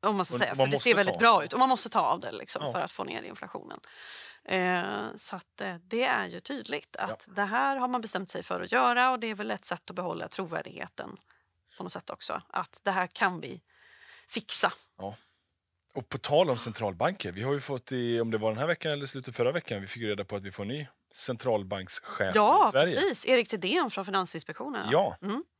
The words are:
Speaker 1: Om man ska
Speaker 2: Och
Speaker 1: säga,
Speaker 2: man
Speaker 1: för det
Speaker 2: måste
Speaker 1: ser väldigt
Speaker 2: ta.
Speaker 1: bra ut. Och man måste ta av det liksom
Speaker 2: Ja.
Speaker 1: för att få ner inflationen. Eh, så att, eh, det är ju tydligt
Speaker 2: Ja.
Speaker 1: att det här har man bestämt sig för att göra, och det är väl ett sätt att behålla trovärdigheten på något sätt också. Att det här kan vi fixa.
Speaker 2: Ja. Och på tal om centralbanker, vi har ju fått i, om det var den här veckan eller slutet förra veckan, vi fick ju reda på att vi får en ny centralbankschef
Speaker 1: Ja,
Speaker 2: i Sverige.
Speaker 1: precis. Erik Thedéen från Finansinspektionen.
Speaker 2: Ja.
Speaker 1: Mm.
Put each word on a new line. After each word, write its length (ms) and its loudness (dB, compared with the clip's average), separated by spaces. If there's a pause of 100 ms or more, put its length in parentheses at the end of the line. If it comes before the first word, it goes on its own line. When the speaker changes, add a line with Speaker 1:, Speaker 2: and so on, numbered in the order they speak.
Speaker 1:
Om 140 2
man 100 2
ska 80 0
Speaker 2:
Och 60 4
Speaker 1:
säga, 100 2
Speaker 2:
man 60 -4
Speaker 1:
för 100 6
det 60 2
Speaker 2:
måste 180 4
Speaker 1:
ser 60 8
väldigt 180 4
Speaker 2:
ta. 40 -6
Speaker 1:
bra 260 8
ut. 80 -8
Och 60 0
man 100 6
måste 200 2
ta 120 2
av 200 2
det 120 -8
liksom 320 -6
Speaker 2:
Ja. 80 -2
Speaker 1:
för 80 -2
att 120 -4
få 120 -6
ner 180 -6
inflationen. 580 -12 (640)
Eh, 640 0 (100)
så 200 -6
att, 240 -16
eh, 140 -6
det 300 -4
är 220 0
ju 140 -10
tydligt 580 -8
Speaker 2:
Ja. 60 -4
Speaker 1:
att 260 -8
det 140 -2
här 320 0
har 120 -2
man 120 -2
bestämt 300 -4
sig 120 -6
för 180 -4
att 120 -6
göra, 380 4
och 100 -2
det 60 -6
är 80 -6
väl 160 -8
ett 140 -6
sätt 260 -6
att 60 -10
behålla 320 -6
trovärdigheten 880 -8 (600)
på 60 -10
något 100 -8
sätt 180 -10
också. 380 -6
Att 340 -6
det 80 2
här 160 0
kan 340 -2
vi 200 -12 (680)
fixa. 440 2 (260)
Speaker 2:
Ja. 160 -8 (800)
Och 140 -6
på 100 -6
tal 320 4
om 80 2
centralbanker, 760 -2
vi 100 -8
har 100 -2
ju 80 -2
fått 320 -6
i, 280 0
om 100 0
det 80 0
var 120 2
den 80 -2
här 80 0
veckan 260 -2
eller 140 -4
slutet 300 -8
förra 160 2
veckan, 280 -4
vi 60 -8
fick 160 -8
ju 60 -2
reda 160 -2
på 120 -8
att 60 -6
vi 100 -10
får 100 -10
en 60 -6
ny 180 -6 (280)
centralbankschef 1200 -2
Speaker 1:
Ja, 340 8
Speaker 2:
i 40 6
Sverige. 220 6
Speaker 1:
precis. 320 0
Erik 220 4
Thedéen 420 0
från 140 -6
Finansinspektionen. 840 -4
Speaker 2:
Ja. 320 4
Speaker 1:
Mm. 220 -4 (160)